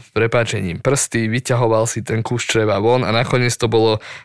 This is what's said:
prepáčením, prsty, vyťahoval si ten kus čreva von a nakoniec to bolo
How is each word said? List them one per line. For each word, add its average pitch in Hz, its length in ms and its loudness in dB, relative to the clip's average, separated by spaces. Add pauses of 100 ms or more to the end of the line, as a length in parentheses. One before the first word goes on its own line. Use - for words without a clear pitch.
(120)
prepáčením, 110 680 0
prsty, 120 480 0
vyťahoval 117 600 0
si 117 160 -6
ten 110 160 -4
kus 117 240 -4
čreva 107 360 0
von 120 240 2
a 101 100 -2
nakoniec 120 400 0
to 117 160 -2
bolo 110 320 2 (240)